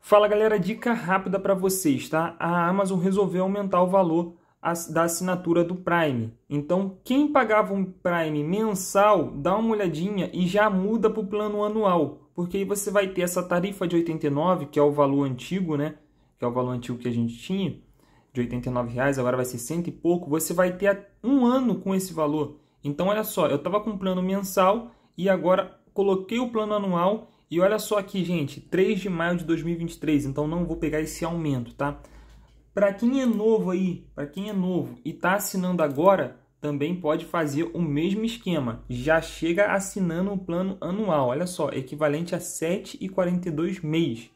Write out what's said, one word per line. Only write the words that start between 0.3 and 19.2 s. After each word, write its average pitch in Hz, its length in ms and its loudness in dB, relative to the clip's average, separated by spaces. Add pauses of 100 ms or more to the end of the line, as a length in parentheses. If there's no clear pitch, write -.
dica 220 340 -2
rápida 190 460 0
pra 190 160 2
vocês, 180 540 0
tá? 165 320 -2
A 170 260 2
Amazon 190 320 2
resolveu 185 460 0
aumentar 196 360 0
o 185 60 6
valor 175 480 2 (260)
ass-, 170 320 -4
da 165 120 2
assinatura 175 580 0
do 175 140 -2
Prime. 147 580 0 (140)
Então, 175 560 -2
quem 294 260 2
pagava 214 420 2
um 196 120 0
Prime 165 580 -2
mensal, 196 880 2
dá 147 260 0
uma 226 140 0
olhadinha 190 640 -2
e 180 160 0
já 208 200 4
muda 208 400 2
pro 214 160 -2
plano 208 380 -2
anual. 202 720 0
Porque 175 220 -4
aí 196 80 0
você 202 260 -4
vai 202 160 2
ter 190 160 -2
essa 180 180 0
tarifa 180 460 -2
de 170 80 -2
oitenta 165 320 0
e 147 40 2
nove, 151 360 0
que 147 140 0
é - 20 8
o 147 80 6
valor 143 340 2
antigo, 156 520 -4
né? 147 180 -2 (420)
Que - 80 -8
é 123 40 0
o 120 40 -2
valor 123 200 -2
antigo 120 260 -6
que 123 80 -8
a 123 60 -2
gente 117 260 -2
tinha, 185 400 -4 (540)
de 127 80 -4
oitenta 123 280 -4
e 127 40 -4
nove 120 200 -2
reais, 131 240 0
agora 127 200 0